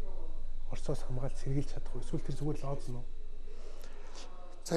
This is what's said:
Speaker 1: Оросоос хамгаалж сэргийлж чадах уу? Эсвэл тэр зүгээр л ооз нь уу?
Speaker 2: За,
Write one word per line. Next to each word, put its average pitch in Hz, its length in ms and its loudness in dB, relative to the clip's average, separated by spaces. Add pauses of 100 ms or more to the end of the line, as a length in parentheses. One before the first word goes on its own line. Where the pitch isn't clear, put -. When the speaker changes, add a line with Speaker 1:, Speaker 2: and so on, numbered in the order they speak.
(720)
Speaker 1:
Оросоос 135 360 2
хамгаалж 127 320 2
сэргийлж 139 320 2
чадах - 240 2
уу? - 80 0
Эсвэл - 240 0
тэр 139 160 0
зүгээр 151 160 0
л - 80 0
ооз 139 240 -2
нь 120 80 -2
уу? - 80 -2 (1600)
Speaker 2:
За, 170 100 0